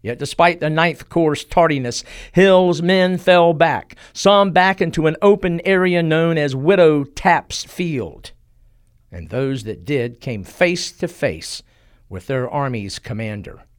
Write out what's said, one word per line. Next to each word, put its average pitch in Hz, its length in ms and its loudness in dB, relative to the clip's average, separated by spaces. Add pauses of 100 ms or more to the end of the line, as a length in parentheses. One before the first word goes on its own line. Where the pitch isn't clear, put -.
Yet 117 180 -8
despite 170 420 0
the 156 100 -2
Ninth 160 380 -2
Corps' 156 340 0
tardiness, 143 600 0 (280)
Hill's 185 480 4
men 185 380 0
fell 175 340 4
back, 151 440 -2 (160)
some 202 400 2
back 185 280 2
into 160 280 0
an 156 120 -2
open 190 440 2
area 185 400 2
known 165 340 0
as 143 160 -2
Widow 156 480 4
Tapp's - 600 -2
Field. 131 680 -8 (800)
And 85 180 -16
those 131 360 -6
that 98 200 -12
did 120 360 -4
came 107 240 -10
face - 480 -2
to - 160 -8
face - 560 -8 (440)
with 95 200 -16
their 127 200 -4
army's 120 520 -6
commander. 107 640 -12 (140)